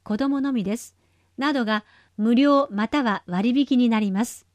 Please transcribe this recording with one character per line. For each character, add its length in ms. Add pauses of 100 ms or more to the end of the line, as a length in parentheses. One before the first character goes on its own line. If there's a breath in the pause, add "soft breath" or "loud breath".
子 160
ど 100
も 140
の 100
み 100
で 140
す、 180 (440)
な 160
ど 100
が 220 (320 soft breath)
無 160
料 360
ま 180
た 140
は 240
割 440
引 80
に 100
な 100
り 140
ま 140
す。 280